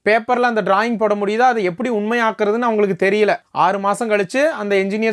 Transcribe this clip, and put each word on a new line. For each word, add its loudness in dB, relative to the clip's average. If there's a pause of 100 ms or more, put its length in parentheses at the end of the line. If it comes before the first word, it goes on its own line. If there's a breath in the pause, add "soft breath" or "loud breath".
பேப்பர்ல 2
அந்த 0
டிராயிங் 0
போட 0
முடியுதா, -2
அதை 2
எப்படி -4
உண்மையாக்குறதுன்னு -2
அவங்களுக்கு 0
தெரியல. 2 (140)
ஆறு 0
மாசம் -2
கழிச்சு 0
அந்த -2
என்ஜினியர்ஸ் 0